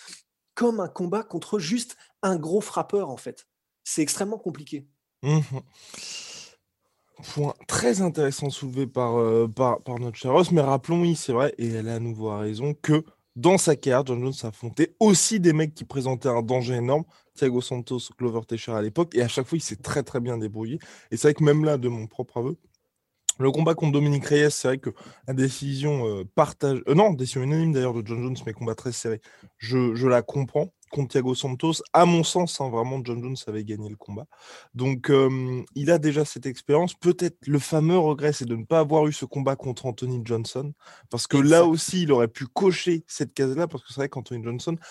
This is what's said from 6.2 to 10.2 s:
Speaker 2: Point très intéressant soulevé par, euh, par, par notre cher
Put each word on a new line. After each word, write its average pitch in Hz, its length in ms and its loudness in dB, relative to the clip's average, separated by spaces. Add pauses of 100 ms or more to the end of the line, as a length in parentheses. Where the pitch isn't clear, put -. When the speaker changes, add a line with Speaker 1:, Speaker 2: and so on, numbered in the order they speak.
Speaker 2:
Point 147 200 -2 (140)
très 233 320 0
intéressant 147 480 0
soulevé 131 380 -6
par, 120 340 -2
euh, 113 260 4
par, 120 360 0
par 123 160 -8
notre 120 180 -8
cher 127 160 -2